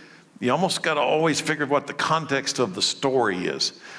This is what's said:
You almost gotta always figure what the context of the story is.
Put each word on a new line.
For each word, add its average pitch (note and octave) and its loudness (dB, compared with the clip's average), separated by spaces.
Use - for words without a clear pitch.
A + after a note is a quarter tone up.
You A#2+ 0
almost E3 0
gotta D3+ 0
always D3+ 2
figure D3+ -2
what C3+ 0
the - -8
context C#3 0
of G#2 0
the G2+ -4
story A2 0
is. - -2